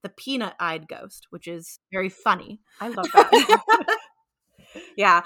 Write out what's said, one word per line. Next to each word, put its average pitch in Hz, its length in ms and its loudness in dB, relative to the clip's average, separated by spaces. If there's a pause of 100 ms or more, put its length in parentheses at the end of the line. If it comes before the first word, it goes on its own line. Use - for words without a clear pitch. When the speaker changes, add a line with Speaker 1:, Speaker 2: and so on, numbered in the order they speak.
Speaker 1:
the 196 60 -12
Peanut-Eyed 175 800 -10
Ghost, - 440 -20
which 170 180 -18
is 170 300 -16 (120)
very 190 160 -6
funny. 190 540 -4 (180)
Speaker 2:
I 208 80 -10
love 214 260 -8
that. - 440 6 (420)
<laughs> - 80 -20 (880)
Yeah. 180 300 4